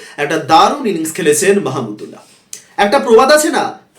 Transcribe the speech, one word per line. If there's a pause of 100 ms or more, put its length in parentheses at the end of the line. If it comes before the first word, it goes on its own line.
(160)
একটা
দারুণ
ইনিংস
খেলেছেন
মাহমুদুল্লাহ। (560)
একটা
প্রবাদ
আছে
না, (200)